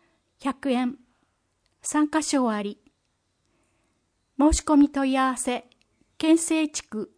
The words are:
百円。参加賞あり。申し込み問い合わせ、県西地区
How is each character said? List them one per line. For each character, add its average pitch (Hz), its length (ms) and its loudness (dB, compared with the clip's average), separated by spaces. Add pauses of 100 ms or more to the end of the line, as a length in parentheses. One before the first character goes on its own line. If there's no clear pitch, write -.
(380)
百 277 320 -6
円。 247 280 -2 (840)
参 302 260 0
加 311 140 -2
賞 254 280 -2
あ 208 120 -4
り。 202 160 -10 (1600)
申 302 160 4
し - 80 -2
込 302 140 2
み 285 140 6
問 269 220 -2
い 269 60 0
合 262 80 2
わ 254 100 -2
せ、 - 320 -6 (500)
県 320 200 4
西 320 320 -2
地 - 120 -10
区 - 360 -10